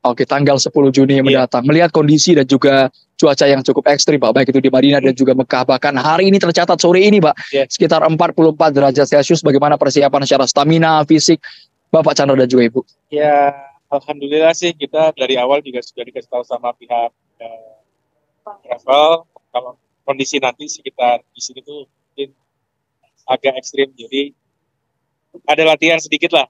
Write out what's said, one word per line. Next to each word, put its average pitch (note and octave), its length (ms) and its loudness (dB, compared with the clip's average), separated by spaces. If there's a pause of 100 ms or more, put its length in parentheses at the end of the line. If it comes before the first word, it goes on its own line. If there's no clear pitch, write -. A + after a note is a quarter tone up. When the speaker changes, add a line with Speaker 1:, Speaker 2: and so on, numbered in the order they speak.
Speaker 1:
Oke, B2 160 -2
tanggal C#3 400 0
sepuluh C#3 320 0
Juni C#3 240 2
Speaker 2:
Iya. C3+ 80 0
Speaker 1:
mendatang. C3 400 0
Melihat D#3+ 240 2
kondisi D3+ 480 2
dan C3+ 80 2
juga C3+ 400 2 (320)
cuaca C#3+ 320 2
yang C3+ 160 0
cukup C#3+ 240 0
ekstrim, C#3+ 320 0
Pak, A2+ 80 2
baik C3 240 0
itu C3+ 80 2
di C3 80 2
Madinah C3+ 320 2
dan C3+ 80 2
juga C3 240 0
Mekah. B2+ 320 -2
Bahkan C#3 320 -2
hari D#3+ 320 0
ini G3 80 4
tercatat F3 400 0
sore F3+ 240 2
ini, G#3 160 4
Pak, D#3 160 2 (160)
Speaker 2:
Iya. C#3 160 -2
Speaker 1:
sekitar D#3+ 400 0
empat E3 320 0
puluh D#3+ 160 2
empat D#3 160 2
derajat C#3 400 0
Celcius. D3 320 2
Bagaimana D3 320 2
persiapan C#3+ 480 0
secara C3+ 240 0
stamina, D#3+ 560 2
fisik, D#3 400 0 (480)
Bapak D#3+ 240 2
Chandra C#3 240 0
dan B2+ 80 2
juga B2 240 2
Ibu? B2+ 100 -4 (300)
Speaker 2:
Ya, D3 400 2 (400)
alhamdulillah D3 640 -2
sih, F3 220 -4
kita D#3 400 -2
dari C3 180 -4
awal C3+ 300 -2
juga B2 180 -10
sudah - 240 -16
dikasih B2 240 -16
tahu B2 160 -8
sama B2 300 -8
pihak, A#2 340 -6 (300)
eh, A2+ 340 -20 (720)
travel, D3+ 800 -2 (260)
kalau B2 240 -10 (300)
kondisi C#3 340 -6
nanti C3+ 300 -8
sekitar B2 640 -6
di - 100 -20
sini C3 220 -20
tuh D3 240 -20
mungkin - 480 -16 (920)
agak C3 320 -2
ekstrim, C3+ 400 -6
jadi C3+ 320 -8 (1120)
ada D#3 320 0
latihan E3 240 -2
sedikit D#3+ 380 -6
lah. C#3 140 0